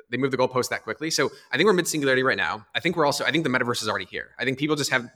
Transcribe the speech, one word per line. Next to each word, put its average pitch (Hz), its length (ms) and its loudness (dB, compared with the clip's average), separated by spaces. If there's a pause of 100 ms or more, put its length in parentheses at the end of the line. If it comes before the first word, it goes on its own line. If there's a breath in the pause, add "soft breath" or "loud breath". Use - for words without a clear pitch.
(100)
they 120 80 -2
move 135 120 0
the 127 60 0
goalpost 127 320 2
that 110 140 -4
quickly. 151 280 -6
So 147 200 0 (200 loud breath)
I 127 60 -2
think 165 100 4
we're 214 60 6
mid 175 160 2
singularity 135 340 2
right 127 140 2
now. 98 380 -2
I 117 60 -2
think 170 140 0
we're 160 120 2
also, 135 180 0
I 127 60 2
think 151 140 0
the 139 60 0
metaverse 120 300 0
is 110 80 -2
already 98 160 -2
here. 85 340 -10
I 120 60 -4
think 131 140 -2
people 151 180 0
just 143 140 -2
have, 120 260 0